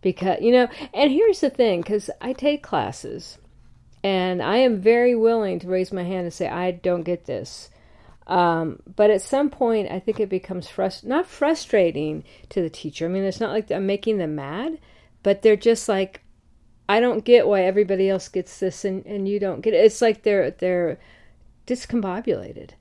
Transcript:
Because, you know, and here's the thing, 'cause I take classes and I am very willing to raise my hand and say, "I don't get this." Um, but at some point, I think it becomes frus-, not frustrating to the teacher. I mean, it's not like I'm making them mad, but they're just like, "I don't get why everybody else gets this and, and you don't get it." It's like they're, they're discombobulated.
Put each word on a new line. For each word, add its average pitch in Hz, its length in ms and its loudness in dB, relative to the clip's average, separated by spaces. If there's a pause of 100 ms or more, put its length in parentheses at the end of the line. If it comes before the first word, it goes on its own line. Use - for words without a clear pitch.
Because, 185 400 -2
you 233 120 4
know, 247 160 6 (260)
and 277 160 4
here's 381 300 4
the 285 100 2
thing, 208 320 2
'cause 202 260 -4 (120)
I 254 120 -6
take 294 300 -2
classes 120 760 -6 (640)
and 185 360 -2
I 190 180 0
am 240 220 2
very 240 360 4
willing 220 420 2
to 180 100 -10
raise 185 240 -2
my 185 120 -6
hand 185 180 -4
and 170 100 -6
say, 170 140 -6
"I 180 240 -2
don't 175 320 -2
get 175 220 -4
this." - 460 -10 (580)
Um, 170 520 0 (140)
but 208 160 6
at 196 120 2
some 277 280 0
point, 226 400 -2
I 185 80 -6
think 214 220 -4
it 202 80 0
becomes 185 400 -6
frus-, - 360 -4
not 302 220 -2
frustrating 170 960 0 (280)
to 190 120 -2
the 160 80 -2
teacher. 156 360 -8
I - 20 -2
mean, 190 160 -2
it's 190 160 -4
not 220 100 -4
like 214 220 -4
I'm 190 140 -2
making 202 320 -2
them 156 180 -4
mad, 185 420 -8 (460)
but 202 180 2
they're 214 140 6
just 226 320 0
like, 190 340 -4 (680)
"I 208 120 4
don't 233 240 0
get 240 240 6
why 196 140 2
everybody 190 460 2
else 190 200 -2
gets - 320 -8
this 190 240 -6
and, 196 220 -4
and 202 200 -6
you 202 140 -2
don't 190 220 -4
get 220 120 0
it." 214 100 6
It's 220 180 4
like 220 200 2
they're, 196 300 0
they're 175 480 -2 (680)
discombobulated. 233 1040 -4 (100)